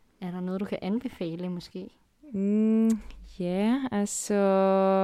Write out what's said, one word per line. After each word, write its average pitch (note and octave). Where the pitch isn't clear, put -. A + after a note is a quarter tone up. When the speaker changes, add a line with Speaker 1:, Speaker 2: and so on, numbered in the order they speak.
Speaker 1:
Er F3+
der F3+
noget, F#3
du G3+
kan G3
anbefale F3+
måske? F3+
Speaker 2:
Mm, A3
ja, G3+
altså, G#3